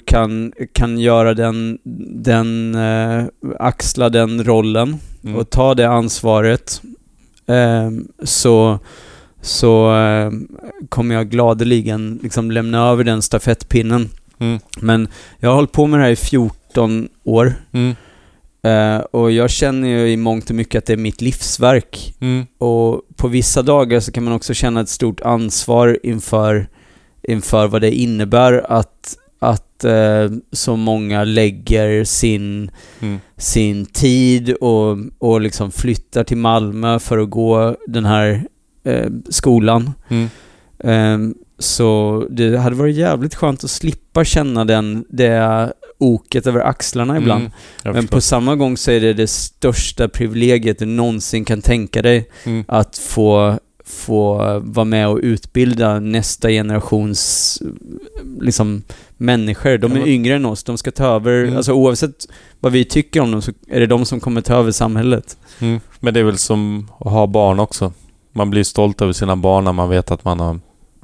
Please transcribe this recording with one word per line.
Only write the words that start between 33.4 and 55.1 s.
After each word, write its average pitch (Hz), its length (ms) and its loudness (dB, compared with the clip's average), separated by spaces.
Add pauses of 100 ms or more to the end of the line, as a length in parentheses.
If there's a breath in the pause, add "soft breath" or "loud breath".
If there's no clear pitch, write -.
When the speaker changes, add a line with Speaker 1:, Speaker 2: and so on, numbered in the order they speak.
Speaker 1:
tid 127 680 2
och, 107 440 0 (200)
och 113 240 2
liksom 101 300 -4
flyttar - 520 -4
till 117 140 -2
Malmö 113 640 0
för - 180 -4
att 107 120 -2
gå 113 460 0 (120)
den 113 180 -4
här, 107 380 2 (400)
eh, 120 240 -2 (220)
skolan. 117 600 2 (180)
Speaker 2:
Mm. 117 200 -2 (540 loud breath)
Speaker 1:
Ehm, 110 520 0 (240)
så 107 720 0
det 117 280 0
hade 123 180 0
varit 147 200 0
jävligt 156 400 -2
skönt 139 280 -2
att 139 60 -8
slippa - 560 -4
känna 131 400 0
den, 110 440 0
det 113 640 2 (260)
oket 123 480 0
över 120 120 2
axlarna 123 540 -2
Speaker 2:
Mm. 156 100 0
Speaker 1:
ibland. 113 260 0 (340 loud breath)
Speaker 2:
Jag 101 100 -4
Speaker 1:
Men 117 80 0
Speaker 2:
förstår. 113 160 0
Speaker 1:
på 120 40 2
samma 127 340 0
gång 131 220 0
så - 140 -2
är 117 80 4
det 110 140 2
det 107 140 0
största - 800 -2
privilegiet 117 720 0
du 107 60 -4
någonsin 113 600 -2
kan 107 160 -2
tänka 117 400 0
dig, 120 280 2 (140 loud breath)
Speaker 2:
Mm. 113 240 -4
Speaker 1:
att - 300 0
få, 104 600 2 (260)
få 104 520 -2 (260)
vara 113 220 -2
med 110 220 0
och 104 160 0